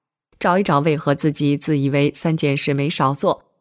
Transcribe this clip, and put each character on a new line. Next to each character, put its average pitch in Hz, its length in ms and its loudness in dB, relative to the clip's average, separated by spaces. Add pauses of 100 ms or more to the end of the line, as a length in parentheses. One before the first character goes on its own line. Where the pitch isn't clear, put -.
(380)
找 185 200 0
一 202 40 2
找 170 180 2
为 151 160 0
何 147 180 0
自 147 180 0
己 143 240 0
自 151 220 -2
以 139 120 0
为 143 240 2
三 160 220 -2
件 143 200 0
事 143 160 0
没 139 160 -2
少 139 240 0
做， - 320 -2 (160)